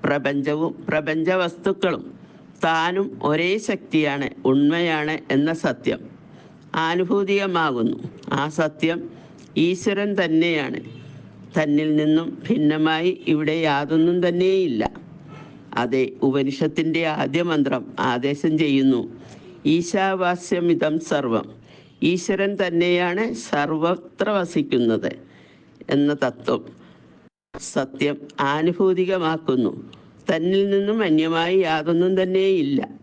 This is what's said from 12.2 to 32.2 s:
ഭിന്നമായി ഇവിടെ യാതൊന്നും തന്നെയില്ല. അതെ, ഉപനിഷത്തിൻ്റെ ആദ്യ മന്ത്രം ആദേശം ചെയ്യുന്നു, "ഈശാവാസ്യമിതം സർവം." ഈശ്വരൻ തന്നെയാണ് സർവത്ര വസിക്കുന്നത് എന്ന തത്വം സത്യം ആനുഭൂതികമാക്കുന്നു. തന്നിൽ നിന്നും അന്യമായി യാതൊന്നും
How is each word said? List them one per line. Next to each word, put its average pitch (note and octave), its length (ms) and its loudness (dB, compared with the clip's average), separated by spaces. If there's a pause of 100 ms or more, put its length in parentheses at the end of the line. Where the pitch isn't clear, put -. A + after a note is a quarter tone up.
ഭിന്നമായി D#3+ 760 2
ഇവിടെ D#3 240 2
യാതൊന്നും D#3+ 760 2
തന്നെയില്ല. F3 640 2 (840)
അതെ, B2 340 0 (100)
ഉപനിഷത്തിൻ്റെ D3+ 840 0
ആദ്യ D3+ 360 0
മന്ത്രം C#3 580 0
ആദേശം C#3 580 0
ചെയ്യുന്നു, C3+ 500 2 (580)
"ഈശാവാസ്യമിതം F3 1300 0
സർവം." C3 480 -2 (560)
ഈശ്വരൻ F#3+ 540 0 (100)
തന്നെയാണ് F3+ 680 0
സർവത്ര D#3+ 960 -2
വസിക്കുന്നത് C3+ 840 0 (760)
എന്ന C#3+ 240 2
തത്വം B2+ 480 -4 (1000)
സത്യം C#3+ 580 -4 (220)
ആനുഭൂതികമാക്കുന്നു. E3+ 1300 0 (600)
തന്നിൽ F#3 380 2
നിന്നും G3+ 320 0
അന്യമായി E3 560 2
യാതൊന്നും E3+ 640 2